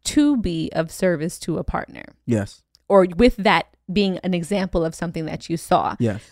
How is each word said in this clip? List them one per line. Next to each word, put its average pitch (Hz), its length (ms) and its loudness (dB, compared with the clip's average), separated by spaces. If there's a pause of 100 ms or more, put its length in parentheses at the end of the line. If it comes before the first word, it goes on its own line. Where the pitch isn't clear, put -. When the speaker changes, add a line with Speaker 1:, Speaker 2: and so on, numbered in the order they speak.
Speaker 1:
to 294 320 2
be 175 360 -2
of 165 180 -2
service 175 480 -2
to 160 200 -4
a - 40 -4
partner. - 420 -8 (200)
Speaker 2:
Yes. 104 380 -2 (260)
Speaker 1:
Or 196 160 8 (100)
with 240 220 4
that 190 300 2 (260)
being 190 260 2
an 185 140 -2
example 180 500 -2
of 160 120 -4
something 160 300 -6
that - 240 -10
you 165 80 -2
saw. - 420 0
Speaker 2:
Yes. 107 220 0 (100)